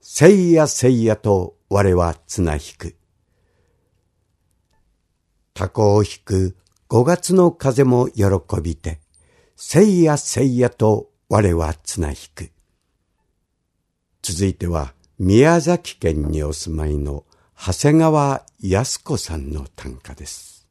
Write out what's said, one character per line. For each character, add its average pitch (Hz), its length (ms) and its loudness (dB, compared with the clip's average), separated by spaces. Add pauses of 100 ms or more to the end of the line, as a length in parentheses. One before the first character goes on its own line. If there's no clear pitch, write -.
せ - 320 4
い 180 200 4
や 156 140 4
せ 127 220 0
い 117 160 2
や 110 120 2
と 95 400 -2 (120)
我 98 260 2
は 85 200 0 (120)
綱 80 280 -2
引 73 60 -6 (160)
く。」 - 180 -16 (2500)
「タ 98 140 -4
コ 104 260 2
を 107 80 4
引 - 200 -8
く 95 320 -2 (320)
五 117 160 2
月 175 300 0
の 175 180 4
風 135 320 0
も 123 260 2
喜 101 160 0 (360)
び 82 140 -6
て、 78 240 -12 (560)
せ - 280 2
い 185 200 4
や 147 140 2
せ - 280 -4
い 123 140 0
や 120 100 2
と - 400 -2 (200)
我 101 240 2
は 80 200 -2 (100)
綱 80 260 -6
引 69 60 -10 (200)
く。」 - 160 -18 (1700)
続 95 240 -4
い 95 80 -2
て 87 140 -10
は、 78 260 -6 (240)
宮 127 420 4
崎 170 380 -4
県 76 320 -2
に 78 140 -4
お 73 100 -6
住 80 220 -10
ま 78 120 -6
い 76 100 -4
の 71 280 -8 (320)
長 95 160 -6
谷 151 260 2
川 151 460 0 (160)
靖 98 420 -4
子 139 140 -6
さ 82 200 -10
ん 69 140 -10
の 69 240 -10
短 64 180 -16
歌 65 200 -20
で 69 120 -18
す。 - 460 -20